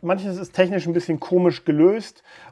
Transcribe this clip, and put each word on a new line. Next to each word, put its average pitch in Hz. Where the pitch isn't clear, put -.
manches 185
ist -
technisch 185
ein 170
bisschen 170
komisch 180
gelöst. 175